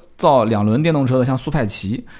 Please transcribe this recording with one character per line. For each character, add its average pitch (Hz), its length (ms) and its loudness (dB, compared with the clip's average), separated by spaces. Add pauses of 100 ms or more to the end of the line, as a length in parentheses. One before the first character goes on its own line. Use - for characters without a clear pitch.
(160)
造 139 280 4
两 107 200 0
轮 110 200 2
电 165 100 0
动 139 100 0
车 127 140 0
的， 127 60 2
像 131 120 0
速 135 140 -8
派 139 160 -2
奇、 196 400 -6 (140)